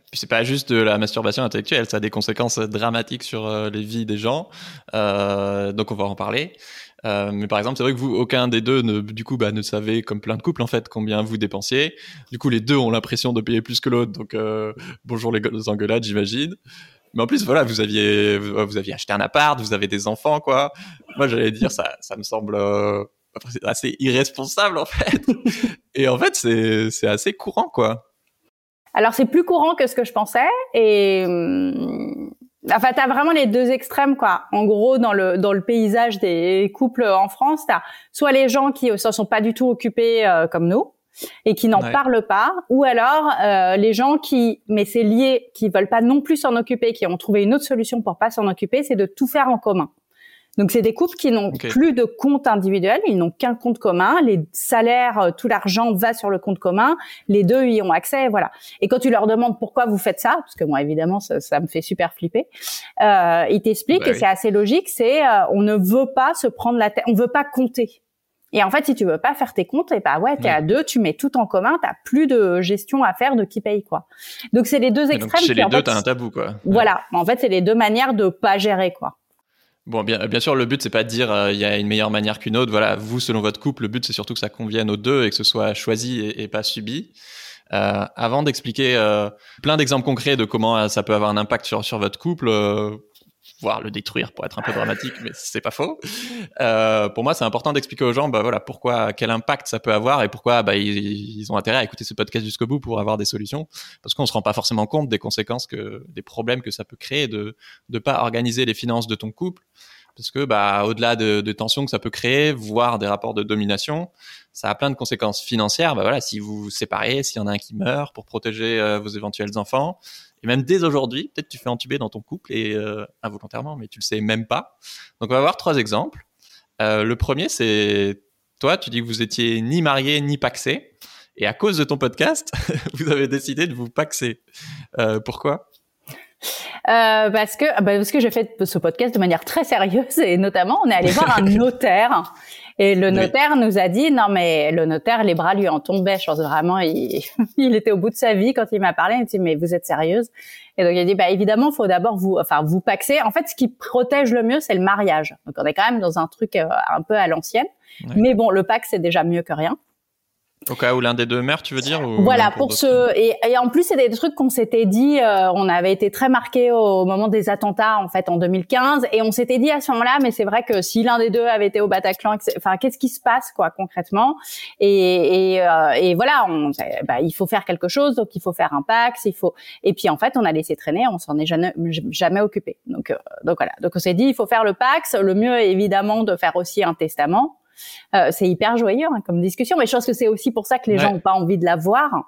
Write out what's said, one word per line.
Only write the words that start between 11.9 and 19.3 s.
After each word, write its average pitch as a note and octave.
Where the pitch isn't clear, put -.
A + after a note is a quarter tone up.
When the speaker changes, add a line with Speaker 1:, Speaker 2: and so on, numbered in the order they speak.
Speaker 1:
Du B2
coup, C#3+
les A#2
deux B2+
ont B2
l'impression A#2
de A2+
payer A2+
plus A#2
que C3+
l'autre, A#2+
donc, A2
euh, G#2+
bonjour A#2
les G#2+
go-, A#2
les A2
engueulades, G#2+
j'imagine. A2
Mais A2+
en A#2+
plus, C4
voilà, C#3+
vous A2+
aviez, G#2
vous, G#2
vous G#2
aviez G2
acheté -
un G2+
appart, D3